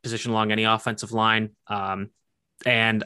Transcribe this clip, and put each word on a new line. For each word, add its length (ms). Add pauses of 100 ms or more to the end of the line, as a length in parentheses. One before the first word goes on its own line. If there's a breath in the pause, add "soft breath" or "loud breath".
position 300
along 200
any 120
offensive 480
line. 400 (160)
Um, 420 (560)
and 400